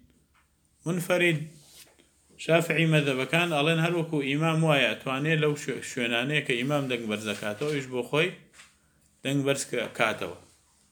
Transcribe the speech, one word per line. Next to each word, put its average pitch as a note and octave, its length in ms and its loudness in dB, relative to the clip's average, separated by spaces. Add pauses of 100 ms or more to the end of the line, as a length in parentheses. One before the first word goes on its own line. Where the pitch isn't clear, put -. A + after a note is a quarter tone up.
(840)
منفەرید، F3 540 2 (1000)
شافعی D#3+ 480 2
مەذهبەکان D3 640 2
ئەڵێن D#3 300 2
هەر E3+ 140 2
وەکو D#3+ 260 -2
ئیمام D#3 400 0
وایە، C#3+ 280 4
ئەتوانێ C3+ 460 -2
لەو D3+ 200 2
شوێ-، A#2 280 -6
شوێنانەیە B2 600 -2
کە C#3+ 100 -2
ئیمام C#3 340 0
دەنگ A#2+ 200 -4
بەرز G#2+ 200 -2
دەکاتەوە، G#2 460 -4
ئیش C3+ 160 -4
بۆ B2+ 140 -4
خۆی D#3+ 260 0 (920)
دەنگ C#3 200 0
بەرز C#3 220 0
ک-، A2 280 -4
کاتەوە. G#2 440 -2 (540)